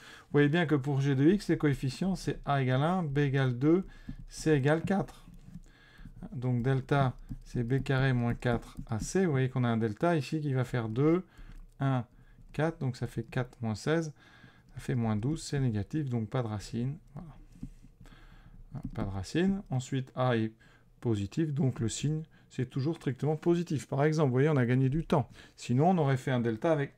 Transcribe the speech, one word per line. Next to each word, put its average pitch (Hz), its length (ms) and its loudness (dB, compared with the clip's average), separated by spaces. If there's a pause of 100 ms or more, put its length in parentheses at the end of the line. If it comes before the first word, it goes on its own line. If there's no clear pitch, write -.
(220)
Vous - 120 -8
voyez 147 140 8
bien 165 180 4
que 151 100 2
pour 135 260 0
g 139 140 2
de 139 160 4
x, 202 180 2
les 160 80 2
coefficients, 151 580 0
c'est - 300 -6
a 139 160 0
égale 127 220 2
un, 180 200 2
b 143 140 -2
égale 135 420 2
deux, 165 260 4 (440)
c - 220 0
égale 147 320 4
quatre. - 440 -2 (1040)
Donc, 123 320 -2
delta, 131 540 0 (260)
c'est - 200 -4
b 131 200 0
carré 131 300 2
moins 120 220 0
quatre 120 500 -2
A 110 140 -4
C. 190 260 0
Vous 165 60 2
voyez 131 180 2
qu'on 127 160 0
a - 20 2
un 117 100 2
delta 117 380 0
ici 156 240 -2
qui 147 140 -2
va 127 100 0
faire 123 240 -4
deux, 151 380 2 (560)
un, 135 240 0 (480)
quatre. 165 260 -2
Donc, 127 160 -4
ça 120 120 -6
fait 113 160 -6
quatre - 380 -6
moins 110 140 -2
seize. 156 380 0 (640)
Ça - 40 -14
fait 139 160 -4
moins 113 200 2
douze, 131 280 -2
c'est 143 160 -4
négatif, 127 500 -2
donc 113 220 -2
pas 131 100 0
de 117 60 -2
racine. 113 500 -4 (160)
Voilà. 170 160 -16 (1700)
Pas 110 80 -4
de 101 60 -4
racine. 170 600 -2
Ensuite, 131 460 -4
A 127 200 2
est 110 160 0 (480)
positif, 120 540 -2
donc 135 260 0
le 113 100 -2
signe, 156 340 -4 (260)
c'est 127 200 -6
toujours 143 260 -2
strictement 147 400 -2
positif. 170 520 0
Par 139 160 0
exemple, 156 260 4
vous 120 40 0
voyez, 139 160 4
on 151 80 2
a 123 80 4
gagné 127 240 2
du 151 160 -2
temps. - 240 0 (260)
Sinon, 143 360 2
on 185 80 4
aurait 135 180 2
fait 135 140 -4
un 127 80 2
delta 117 320 0
avec 143 260 -2